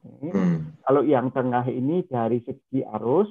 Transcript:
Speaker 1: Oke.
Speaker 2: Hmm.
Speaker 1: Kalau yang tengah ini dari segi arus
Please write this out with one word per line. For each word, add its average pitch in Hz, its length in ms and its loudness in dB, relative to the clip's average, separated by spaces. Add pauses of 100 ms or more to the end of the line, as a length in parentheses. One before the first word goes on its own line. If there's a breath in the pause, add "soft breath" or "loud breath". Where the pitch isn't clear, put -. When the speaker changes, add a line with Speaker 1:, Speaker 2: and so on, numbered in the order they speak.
Speaker 1:
Oke. 139 320 -12
Speaker 2:
Hmm. 170 480 0
Speaker 1:
Kalau 135 240 2
yang 131 240 2
tengah 123 400 0
ini 131 400 -2
dari 117 320 0
segi - 400 -6
arus 120 500 0